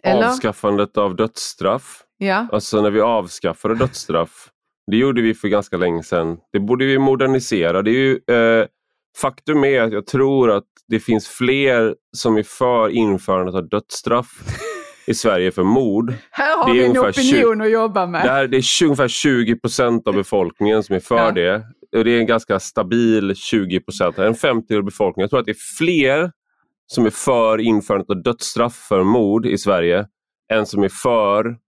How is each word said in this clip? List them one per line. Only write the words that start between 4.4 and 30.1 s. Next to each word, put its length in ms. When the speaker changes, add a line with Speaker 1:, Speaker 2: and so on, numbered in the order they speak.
Speaker 2:
det 60
gjorde 240
vi 120
för 140
ganska 300
länge 260
sedan. 340
Det 80
borde 260
vi 140
modernisera. 840
Det 100
är 20
ju, 80
eh, 300
Faktum 420
är 180
att 100
jag 160
tror 440
att 120
det 120
finns 280
fler 680
som 200
är 60
för 460
införandet 680
av 140
dödsstraff 580
Speaker 1:
<laughs> 360
Speaker 2:
i 60
Sverige 380
för 120
mord. 500
Speaker 1:
Här 260
har 80
Speaker 2:
Det 60
är 20
Speaker 1:
vi 100
en 140
Speaker 2:
ungefär 120
Speaker 1:
opinion 500
Speaker 2:
tju-, 60
Speaker 1:
att 60
jobba 340
med. 200
Speaker 2:
det 40
här, 180
det 100
är 40
tju-, 240
ungefär 220
tjugo 520
procent 480
av 60
befolkningen 680
som 120
är 40
för 180
Speaker 1:
Ja. 140
Speaker 2:
det. 320
Och 60
det 80
är 80
en 80
ganska 320
stabil 760
tjugo 440
procent. 380
En 180
femtedel 440
av 60
befolkningen. 380
Jag 60
tror 100
att 60
det 60
är 260
fler 540
som 180
är 40
för 480
införandet 520
av 140
dödsstraff 520
för 280
mord 420
i 120
Sverige 480